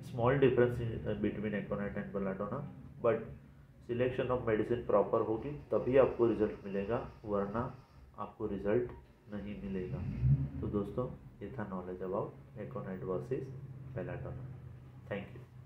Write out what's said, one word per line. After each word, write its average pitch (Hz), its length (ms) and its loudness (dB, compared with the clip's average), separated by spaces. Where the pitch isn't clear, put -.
small 123 380 4
difference 120 400 6
in, - 180 -4
uh, 104 220 -2
between 104 340 0
Aconite 101 420 -4
and - 140 -8
belladonna, 101 480 -2
but 113 180 4
selection 123 520 2
of 113 120 0
medicine 107 400 2
proper 104 380 6
होगी 123 280 -2
तभी 113 280 4
आपको 117 300 6
रिजल्ट 104 360 2
मिलेगा, 101 420 -2
वरना 104 480 0
आपको 107 280 -6
रिजल्ट 101 440 2
नहीं 98 300 -8
मिलेगा। 95 360 -4
तो 107 80 -4
दोस्तों 104 400 0
ये 98 160 -8
था 101 120 -4
knowledge 92 300 -6
about 107 520 -6
Aconite 95 480 -8
versus 110 340 -2
belladonna। 87 520 -6
Thank 98 280 -6
you। - 100 -14